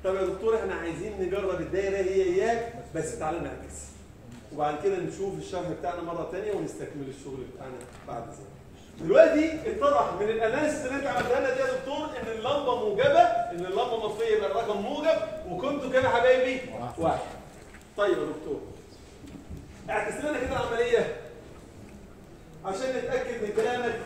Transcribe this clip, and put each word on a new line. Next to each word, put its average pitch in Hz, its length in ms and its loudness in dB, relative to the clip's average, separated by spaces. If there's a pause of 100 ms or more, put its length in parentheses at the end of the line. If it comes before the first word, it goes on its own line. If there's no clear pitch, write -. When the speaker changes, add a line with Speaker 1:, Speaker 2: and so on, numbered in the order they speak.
Speaker 1:
طب 190 100 2
يا 190 100 0
دكتور، 220 320 2
احنا 190 180 -2
عايزين 165 460 -6
نجرب 185 400 0
الدايرة 190 360 0
هي 190 260 2
اياك، 208 520 2 (200)
بس - 240 -4
تعالى 160 200 -2
نعكس. 135 360 -8 (800)
وبعد 147 200 2 (100)
كده 196 120 4
نشوف 170 420 -4
الشرح 175 300 -4 (120)
بتاعنا 175 220 -2
مرة 165 300 -4
تانية 202 200 -4
ونستكمل 139 560 -6 (100)
الشغل 131 260 -10 (100)
بتاعنا 131 200 -12 (340)
بعد 117 140 -8
ذلك. - 260 -14 (520)
دلوقتي 311 520 8 (180)
اتضح 277 500 4
من 214 80 2
الاناليسيس 226 580 0
اللي 269 120 -2
انت 269 80 -2
عملتها 247 340 2
لنا 254 140 2
دي 269 60 0
يا 254 180 2
دكتور 294 260 -4
ان 233 240 -6
اللمبة 220 480 0 (120)
موجبة، 285 320 6
ان 180 460 4
اللمبة 226 300 0 (100)
مطفية 214 300 2
يبقى 196 140 2
الرقم 202 320 0
موجب، 294 360 2 (320)
وقيمته 262 420 -2
كام 262 120 6
يا 247 40 4
حبايبي؟ 254 520 6 (200)
Speaker 2:
واحد. 123 180 -6
Speaker 1:
واحد. 156 200 2 (800)
طيب 196 220 4
يا 147 60 0
دكتور، - 360 -6 (1300)
اعكس 214 240 -2 (100)
لنا 302 160 0
كده 269 120 -2
العملية 233 640 2 (1500)
عشان 254 320 -2
نتأكد 233 460 -2
من 208 140 -2
كلامك. 240 500 0